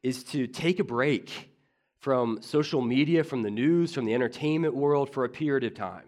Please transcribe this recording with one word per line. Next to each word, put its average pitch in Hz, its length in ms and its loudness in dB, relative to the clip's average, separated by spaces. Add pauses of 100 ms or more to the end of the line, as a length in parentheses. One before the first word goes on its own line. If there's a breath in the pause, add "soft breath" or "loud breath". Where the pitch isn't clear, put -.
is 127 240 -4
to 131 220 -2
take 165 320 -2
a 180 60 2
break 123 600 -2 (520)
from 120 420 0
social 147 400 0
media, 147 440 2
from 127 180 -4
the 104 80 -2
news, 165 420 2
from 120 120 -2
the 110 80 0
entertainment 151 600 0
world 143 360 2
for 131 160 -2
a 120 40 -4
period 139 360 0
of 113 80 -4
time. 92 340 -10